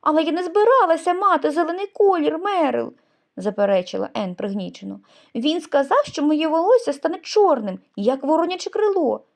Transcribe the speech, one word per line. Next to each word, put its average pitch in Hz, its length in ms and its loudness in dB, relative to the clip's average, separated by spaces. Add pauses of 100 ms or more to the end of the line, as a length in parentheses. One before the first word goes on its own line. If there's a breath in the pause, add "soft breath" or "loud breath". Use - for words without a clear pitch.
«Але 311 220 0
я 302 100 -2
не 349 100 -2
збиралася 359 720 4
мати 359 360 2
зелений 339 360 -2
колір, 339 520 2
Мерил», 330 540 -2 (440)
заперечила 196 760 -2
Енн 185 200 -6
пригнічено. 196 680 -10 (340 soft breath)
«Він 302 260 -2
сказав, 320 440 0
що - 180 -6
моє 302 260 0
волосся 349 440 2
стане 320 260 -6
чорним, 262 600 0 (180)
як 254 280 -2
вороняче 339 460 0
крило. 370 540 0 (120)